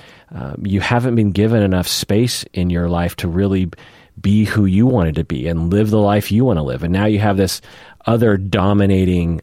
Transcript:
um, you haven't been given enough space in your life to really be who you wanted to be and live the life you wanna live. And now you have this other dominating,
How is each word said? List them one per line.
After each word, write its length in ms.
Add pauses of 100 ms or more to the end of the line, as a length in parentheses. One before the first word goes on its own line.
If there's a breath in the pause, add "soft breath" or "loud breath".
(300 loud breath)
um, 360
you 140
haven't 340
been 180
given 300
enough 260
space 640
in 160
your 220
life 260
to 120
really 420 (500 loud breath)
be 240
who 220
you 200
wanted 280
to 100
be 240
and 240
live 160
the 80
life 340
you 140
wanna 180
live. 200
And 100
now 140
you 140
have 180
this 240 (420 loud breath)
other 320
dominating, 1080